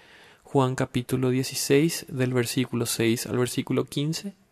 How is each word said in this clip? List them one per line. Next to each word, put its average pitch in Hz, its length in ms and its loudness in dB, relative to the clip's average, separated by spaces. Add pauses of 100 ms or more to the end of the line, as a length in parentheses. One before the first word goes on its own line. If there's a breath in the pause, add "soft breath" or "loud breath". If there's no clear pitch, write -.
(440 loud breath)
Juan 131 320 2
capítulo 127 540 0
dieciséis, 139 800 2
del 127 240 -2
versículo 120 540 0
seis 117 380 0
al - 120 -2
versículo 127 480 0
quince 160 500 -4 (160)